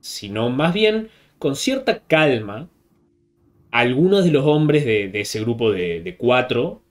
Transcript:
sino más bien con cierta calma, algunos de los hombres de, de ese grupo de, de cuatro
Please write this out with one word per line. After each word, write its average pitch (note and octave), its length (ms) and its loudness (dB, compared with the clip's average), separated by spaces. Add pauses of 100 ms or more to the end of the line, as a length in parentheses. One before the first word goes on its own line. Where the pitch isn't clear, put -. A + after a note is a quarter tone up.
sino G#2+ 500 -6
más D3+ 220 0
bien G#3+ 360 0 (300)
con C#3 180 -2
cierta - 480 -2
calma, C3 680 0 (1000)
algunos C#3+ 520 2
de F3 60 4
los D3 160 2
hombres D3+ 400 4
de, G#2+ 220 0
de G2+ 120 -4
ese G#2+ 200 -6
grupo A2+ 320 0
de, F2 280 -4
de F2 160 -12
cuatro B2 640 0 (100)